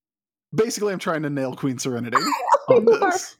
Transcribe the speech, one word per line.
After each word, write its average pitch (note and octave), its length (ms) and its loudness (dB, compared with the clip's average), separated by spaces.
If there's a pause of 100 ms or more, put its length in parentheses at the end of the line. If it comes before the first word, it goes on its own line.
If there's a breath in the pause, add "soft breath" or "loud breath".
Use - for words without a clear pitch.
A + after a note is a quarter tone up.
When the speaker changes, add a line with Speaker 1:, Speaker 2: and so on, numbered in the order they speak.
(540)
Speaker 1:
Basically, G#3 400 -2
I'm F3 60 -6
trying E3 240 -4
to D3 60 -4
nail C3 260 -4
Queen C3+ 240 -4
Serenity A#2+ 380 -4
Speaker 2:
<laughs> - 520 0
Speaker 1:
on - 160 8
Speaker 2:
You A#4 160 6
are. F#4+ 100 2
Speaker 1:
this, - 280 -6